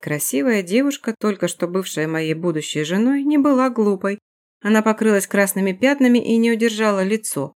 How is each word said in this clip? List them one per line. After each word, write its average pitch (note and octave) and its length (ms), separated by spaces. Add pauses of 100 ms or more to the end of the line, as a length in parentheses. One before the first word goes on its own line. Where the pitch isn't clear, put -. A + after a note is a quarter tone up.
Красивая G#3+ 600
девушка, A#3+ 540
только G3+ 300
что - 180
бывшая F3 420
моей D#3+ 260
будущей D#3+ 500
женой, A3+ 400
не D4 140
была C4+ 320
глупой. G#3 500 (420)
Она G#3+ 200
покрылась G#3+ 460
красными G3 440
пятнами B3 480
и A3+ 160
не A#3 160
удержала G#3+ 520
лицо. F#3+ 560